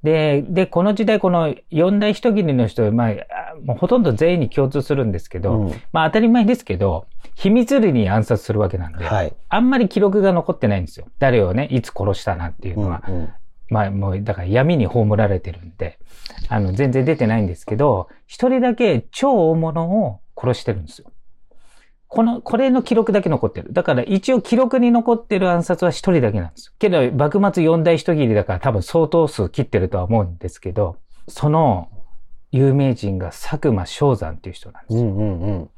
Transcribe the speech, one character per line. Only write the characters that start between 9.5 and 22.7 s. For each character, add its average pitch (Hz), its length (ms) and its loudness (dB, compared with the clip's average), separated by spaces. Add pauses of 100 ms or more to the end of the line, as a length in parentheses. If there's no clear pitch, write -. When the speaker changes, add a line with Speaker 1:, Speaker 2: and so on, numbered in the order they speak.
Speaker 1:
ん 247 100 4
ま 269 80 2
り 233 100 2
記 190 140 0
録 202 200 2
が 190 120 4
残 170 200 0
っ - 60 -6
て 120 80 0
な 104 80 2
い 92 60 -2
ん 90 40 -4
で - 60 -10
す - 80 -20
よ。 - 80 -14 (120)
誰 123 220 4
を 92 120 2
ね、 135 180 -2
い 127 100 0
つ - 140 -12
殺 101 200 0
し - 100 -8
た 95 100 -2
な 85 140 -6
ん - 40 -8
て - 140 -10
い 90 60 -6
う 104 60 -4
の 98 100 0
は。 87 180 -6
Speaker 2:
う 98 40 -2
ん 92 40 0
う - 80 0
ん。 80 60 -2 (400)
Speaker 1:
ま 107 160 0
あ、 98 60 -4
も 98 200 -2
う、 98 100 -2
だ 104 120 -4
か 95 80 -8
ら 90 60 -6
闇 131 280 2
に 120 120 2
葬 107 280 2
ら 104 140 2
れ 95 100 0
て - 120 -10
る - 100 -14
ん 85 160 -18
で、 - 220 -8 (500)
あ - 100 -2
の、 95 140 0
全 131 180 0
然 127 140 0
出 160 100 2
て 123 100 0
な 110 120 2
い 110 60 2
ん 95 40 0
で 90 80 -6
す - 100 -18
け 107 120 -4
ど、 120 320 0 (180)
一 - 220 0
人 262 100 2
だ 247 160 2
け 196 360 0
超 220 400 2
大 165 40 2
物 165 500 0
を 104 140 -8 (180)
殺 123 160 0
し - 120 -6
て 113 80 0
る 92 80 -6
ん 78 40 -10
で 73 60 -18
す - 100 -20
よ。 - 80 -20 (1000)
こ - 140 0
の、 233 220 0
こ - 140 -2
れ 262 120 2
の 254 140 4